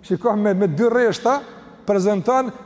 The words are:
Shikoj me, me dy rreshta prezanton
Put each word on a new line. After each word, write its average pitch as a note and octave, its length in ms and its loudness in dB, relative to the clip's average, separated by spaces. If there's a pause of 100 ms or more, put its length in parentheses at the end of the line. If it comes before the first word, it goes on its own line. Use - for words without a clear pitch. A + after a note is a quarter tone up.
Shikoj G#3 320 0
me, G#3 160 2
me F#3+ 160 2
dy F#3 180 0
rreshta A#3+ 520 0 (460)
prezanton G#3 640 0 (140)